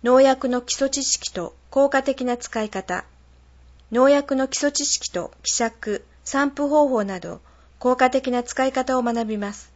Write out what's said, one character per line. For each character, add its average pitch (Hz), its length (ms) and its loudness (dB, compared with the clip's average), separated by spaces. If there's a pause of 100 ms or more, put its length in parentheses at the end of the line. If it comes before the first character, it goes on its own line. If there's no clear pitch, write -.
農 254 180 6
薬 269 280 4
の 247 120 0
基 247 120 -8
礎 - 180 -2
知 - 120 -4
識 - 300 -4
と - 240 -8 (140)
効 277 180 4
果 269 140 2
的 269 220 -2
な 247 120 -2
使 233 260 -8
い 214 60 -6
方。 190 360 -8 (840)
農 247 180 4
薬 285 280 2
の 262 120 0
基 - 80 -8
礎 285 160 0
知 285 140 -4
識 - 240 -4
と - 220 -8 (100)
希 - 120 -2
釈、 226 500 -4 (200)
散 277 260 0
布 285 180 -2
方 294 200 4
法 226 160 0
な 190 160 -6
ど、 170 200 -14 (380)
効 247 180 2
果 254 140 4
的 262 200 0
な 247 120 0
使 262 240 -2
い 262 60 -2
方 254 260 -2
を 247 40 0
学 233 220 -2
び 214 140 -6
ま 202 160 -6
す。 - 220 -20